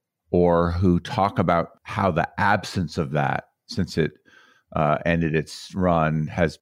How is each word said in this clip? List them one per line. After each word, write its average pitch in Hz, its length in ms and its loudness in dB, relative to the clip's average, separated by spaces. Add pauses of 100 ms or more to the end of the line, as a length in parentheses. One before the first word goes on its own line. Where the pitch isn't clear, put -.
(300)
or 85 400 4
who 87 280 2
talk 101 400 -2
about 85 340 0 (100)
how 101 280 -2
the 82 160 0 (140)
absence 98 560 -2
of 76 140 -2
that, 69 380 -2 (180)
since - 320 -4
it, 80 140 0 (600)
uh, 76 300 2
ended 82 300 0
its - 400 -6
run, 80 540 2
has 85 320 -2